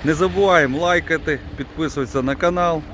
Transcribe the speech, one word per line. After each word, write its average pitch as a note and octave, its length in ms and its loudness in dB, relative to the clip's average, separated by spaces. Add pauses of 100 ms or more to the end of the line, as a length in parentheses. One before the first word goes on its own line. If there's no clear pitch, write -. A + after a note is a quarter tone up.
Не D3+ 100 2
забуваємо F3 640 4
лайкати, D#3+ 600 0 (180)
підписуватися C#3 640 -4
на C3+ 140 -2
канал. F3 460 0 (120)